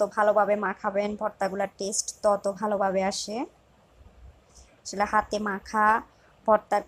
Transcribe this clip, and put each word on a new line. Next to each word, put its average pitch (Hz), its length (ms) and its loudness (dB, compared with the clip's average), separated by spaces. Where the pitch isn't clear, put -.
ভালোভাবে 208 400 4
মাখাবেন 208 600 -2
ভর্তাগুলার 196 640 -4
টেস্ট 202 300 -6
তত 202 240 2
ভালোভাবে 196 560 -2
আসে। 202 340 -4
আসলে 196 200 -4
হাতে 208 360 0
মাখা 208 480 0
ভর্তার 208 400 4